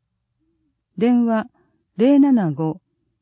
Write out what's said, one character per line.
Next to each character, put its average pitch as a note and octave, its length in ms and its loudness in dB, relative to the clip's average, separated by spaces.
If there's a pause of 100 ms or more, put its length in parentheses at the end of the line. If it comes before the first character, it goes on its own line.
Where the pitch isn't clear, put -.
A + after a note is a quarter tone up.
(1000)
電 A#3+ 260 0
話、 A3+ 240 -4 (480)
零 C#4 240 2
七 A#3+ 320 0
五 D#3 280 -8 (420)